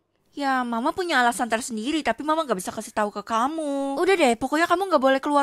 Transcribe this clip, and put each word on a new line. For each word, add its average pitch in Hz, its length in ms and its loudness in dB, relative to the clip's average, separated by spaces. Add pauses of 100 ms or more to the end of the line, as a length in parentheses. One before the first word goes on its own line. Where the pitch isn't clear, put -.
(360)
Ya, 269 260 0
Mama 240 320 -2
punya 320 300 0
alasan 240 260 0
tersendiri, 240 560 -2
tapi 233 160 -2
Mama 311 240 0
nggak 202 140 -2
bisa 240 100 -8
kasih - 240 -12
tahu 208 160 -2
ke 202 160 -10
kamu. 277 720 -2
Udah 359 160 4
deh, 262 240 4
pokoknya 302 320 0
kamu 359 220 0
nggak 277 100 4
boleh 269 220 4
keluar 285 180 2